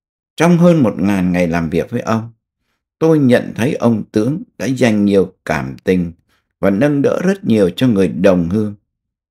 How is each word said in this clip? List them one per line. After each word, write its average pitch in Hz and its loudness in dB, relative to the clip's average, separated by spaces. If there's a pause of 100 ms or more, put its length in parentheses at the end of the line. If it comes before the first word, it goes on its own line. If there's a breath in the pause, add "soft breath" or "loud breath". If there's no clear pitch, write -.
(360)
Trong 170 4
hơn 170 4
một 107 0
ngàn 92 0
ngày 87 0
làm 82 -4
việc 80 -4
với 117 -6
ông, 113 -4 (680)
tôi 160 2
nhận 123 2
thấy 123 -4
ông 113 -2
tướng 131 -2 (160)
đã 95 -8
dành 120 0
nhiều 98 2 (120)
cảm 67 -6
tình 90 -2 (480)
và 95 0
nâng 139 0
đỡ - -2
rất 190 -2
nhiều 104 2
cho 131 0
người 95 2
đồng 87 0
hương. 104 -4 (560)